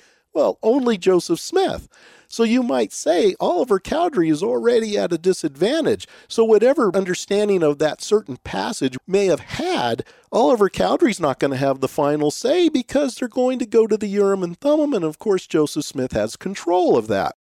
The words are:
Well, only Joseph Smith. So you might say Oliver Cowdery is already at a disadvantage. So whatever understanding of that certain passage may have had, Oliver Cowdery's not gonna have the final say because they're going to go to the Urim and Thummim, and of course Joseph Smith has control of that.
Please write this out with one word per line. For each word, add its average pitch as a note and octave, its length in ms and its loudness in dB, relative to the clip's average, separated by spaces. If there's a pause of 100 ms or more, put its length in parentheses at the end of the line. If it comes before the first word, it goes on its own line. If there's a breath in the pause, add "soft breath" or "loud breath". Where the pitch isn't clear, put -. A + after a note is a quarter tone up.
(320 soft breath)
Well, A#2 300 0
only A#3+ 360 2
Joseph F3 440 0
Smith. - 480 -2 (400 soft breath)
So - 140 -2
you A#3 200 2
might A#3+ 300 -2
say C#4+ 480 0
Oliver B3+ 360 0
Cowdery C#4 520 0
is D3+ 120 0
already A3+ 560 0
at F#3 140 -2
a E3+ 60 -2
disadvantage. E3 880 -2 (220 loud breath)
So A3+ 160 2
whatever A3 500 4
understanding G3 680 0
of D3 180 2
that D3+ 220 -2
certain G3 360 -4
passage B2+ 580 -6 (100)
may G3 200 0
have D#3+ 160 0
had, A3 640 -4 (260 soft breath)
Oliver A3+ 380 4
Cowdery's G#3+ 500 0
not C#3+ 220 -2
gonna C#3 160 0
have C3+ 240 0
the C3 80 0
final D3 420 0
say D#4+ 380 0
because C#4 460 -2
they're B3+ 120 -6
going B3+ 320 -2
to A#3+ 60 -4
go A3+ 200 4
to A3 120 0
the G#3 100 -4
Urim G3 360 0
and E3+ 140 -6
Thummim, D4 360 0
and F#3 100 -2
of D#3 160 -4
course G3 260 -2
Joseph D3+ 380 0
Smith C3 300 -6
has A2 240 -2
control G3+ 580 0
of A2 120 0
that. G2 360 -2